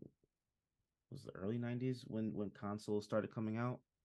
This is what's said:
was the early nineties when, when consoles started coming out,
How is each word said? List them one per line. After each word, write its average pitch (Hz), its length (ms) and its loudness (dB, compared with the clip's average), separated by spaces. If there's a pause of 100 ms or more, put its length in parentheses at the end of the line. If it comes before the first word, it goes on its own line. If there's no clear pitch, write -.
(1120)
was - 120 -10
the - 120 -10
early 104 220 0
nineties 123 500 0
when, 110 260 0
when 101 160 0
consoles 104 560 0
started - 280 2
coming 110 240 0
out, 123 220 2 (260)